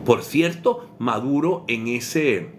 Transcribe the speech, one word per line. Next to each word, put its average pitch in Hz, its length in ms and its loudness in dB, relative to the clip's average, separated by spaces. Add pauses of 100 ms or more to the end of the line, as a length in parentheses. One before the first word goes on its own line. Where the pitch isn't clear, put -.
Por 110 180 4
cierto, 170 640 0 (120)
Maduro 135 680 0
en 113 200 -2
ese 120 720 0